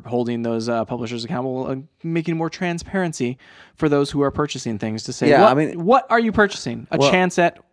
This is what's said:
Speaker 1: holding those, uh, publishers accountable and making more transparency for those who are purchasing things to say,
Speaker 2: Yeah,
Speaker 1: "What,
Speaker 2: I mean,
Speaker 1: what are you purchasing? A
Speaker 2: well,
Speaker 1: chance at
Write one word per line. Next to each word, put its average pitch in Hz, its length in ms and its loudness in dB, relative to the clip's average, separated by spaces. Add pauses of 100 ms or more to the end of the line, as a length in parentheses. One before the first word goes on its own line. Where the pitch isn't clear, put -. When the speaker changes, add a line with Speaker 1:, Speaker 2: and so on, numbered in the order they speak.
Speaker 1:
holding 120 340 -2
those, 117 260 -4
uh, 117 200 -2
publishers 117 400 -8
accountable 131 420 -6
and 135 180 -8 (160)
making 165 360 -4
more 160 100 -2
transparency 170 880 -4 (380)
for 156 160 0
those 143 200 2
who 143 120 0
are 139 80 2
purchasing 127 480 -4
things 110 240 -6
to 131 100 -10
say, - 160 0
Speaker 2:
Yeah, 143 140 6
Speaker 1:
"What, - 80 8
Speaker 2:
I 131 40 4
mean, 156 300 -2
Speaker 1:
what 240 260 4
are 226 80 4
you 226 140 2
purchasing? 151 580 0
A 165 60 -2
Speaker 2:
well, 139 140 4
Speaker 1:
chance 185 280 2
at 170 200 2 (140)